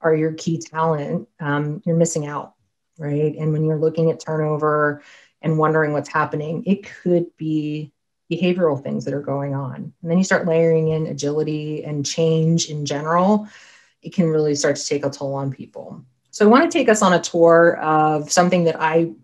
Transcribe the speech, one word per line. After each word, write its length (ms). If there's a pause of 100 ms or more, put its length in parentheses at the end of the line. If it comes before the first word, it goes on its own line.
are 140
your 180
key 260
talent, 720 (120)
um, 440
you're 120
missing 300
out, 280 (440)
right? 380
And 160
when 120
you're 140
looking 320
at 100
turnover 800 (400)
and 160
wondering 340
what's 160
happening, 580
it 180
could 420 (100)
be 560 (380)
behavioral 520
things 220
that 100
are 60
going 340
on. 380 (100)
And 80
then 80
you 60
start 220
layering 420
in 200
agility 760
and 220
change 640
in 160
general, 640 (540)
it 120
can 140
really 260
start 220
to 100
take 180
a 60
toll 240
on 180
people. 500 (280)
So 160
I 20
wanna 220
take 180
us 140
on 100
a 80
tour 580
of 540
something 320
that 160
I, 300 (140)